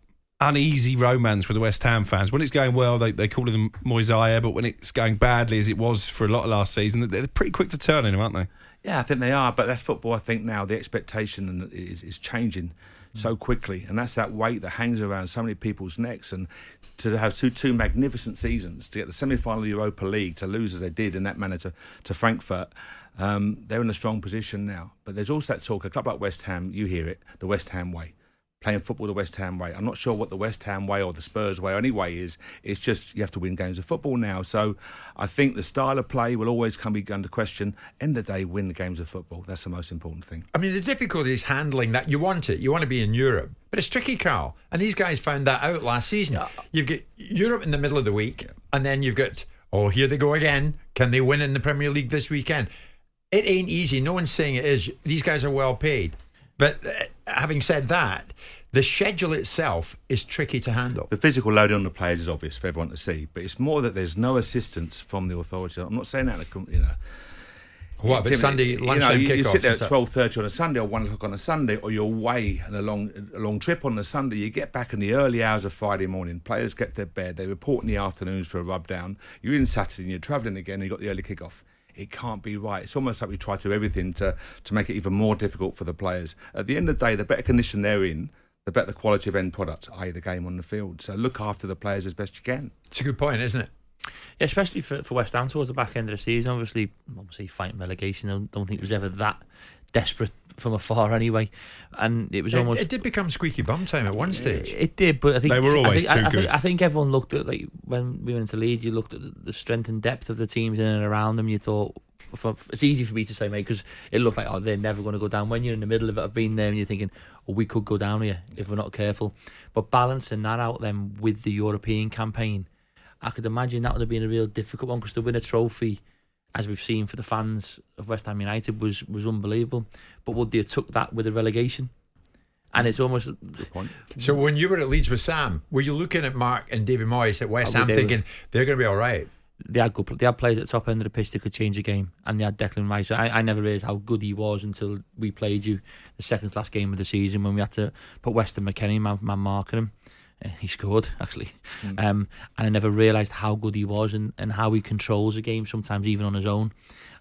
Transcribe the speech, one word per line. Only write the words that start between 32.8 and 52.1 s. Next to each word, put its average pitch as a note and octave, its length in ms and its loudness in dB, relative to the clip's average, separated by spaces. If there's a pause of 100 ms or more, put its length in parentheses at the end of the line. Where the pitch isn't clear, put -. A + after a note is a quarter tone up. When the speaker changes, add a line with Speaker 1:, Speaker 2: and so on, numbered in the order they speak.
Speaker 2:
you G#2 60 -4
have G2 100 -2
to G2+ 80 -6
win F#2 160 -2
games F2+ 220 -4
of F#2 80 -8
football C#3 320 -2
now. G2 240 0
So G#2+ 340 0 (420)
I G#2 100 -4
think C#3 280 2
the G#2 80 -4
style C3+ 360 0
of A#2+ 80 -4
play A#2+ 280 0
will A2 120 0
always A#2 300 0
come G#2+ 160 -4
be G#2 180 -2
under G2 160 -4
question. G#2 480 -4 (260)
End C#3+ 160 0
of G#2+ 80 -4
the G2+ 80 -6
day, F#2+ 120 -2
win F#2+ 240 -4
the F2 40 -6
games F2+ 260 -6
of E2+ 100 -8
football. F2 360 -12
That's F#2 200 -10
the F2+ 40 -6
most F2 220 -8
important D#2+ 340 -10
thing. E2 200 -12 (100)
Speaker 3:
I - 20 2
mean, F#3 160 0
the F#3+ 80 -2
difficulty F3 520 0
is A#2 100 0
handling C3+ 480 0
that. C3 180 2
You C#3+ 100 4
want F3 300 2
it. D#2 100 0
You C3 120 2
want E3 120 2
to C#3 40 0
be B2 160 2
in G#2+ 100 4
Europe. A#2 380 2 (180)
But - 100 0
it's - 100 0
tricky, B3 280 0
Carl. A#2+ 380 0 (160)
And E3+ 100 0
these G#3 140 2
guys E3+ 240 2
found C#3 280 0
that C3 160 4
out D#3+ 200 0
last A#2+ 260 0
season. F3+ 280 0
Speaker 4:
Yeah. - 100 -4 (240)
Speaker 3:
You've D3+ 160 0
got C#3 120 -2 (180)
Europe A3 460 0
in D#3 80 -2
the D3 60 2
middle C#3 200 0
of B2 80 2
the G#2+ 80 2
week, G#2+ 340 -2 (240)
and C3+ 140 2
then C#3 180 2
you've B2+ 120 0
got, C3 300 0 (260)
oh, G#2 180 4
here C3 180 4
they C#3+ 100 0
go C#3+ 160 4
again. D3+ 420 2 (200)
Can B2 160 4
they C3 100 6
win C#3+ 200 6
in C#3 120 2
the C#3 60 0
Premier D3 300 0
League C#3 200 0
this D3 200 0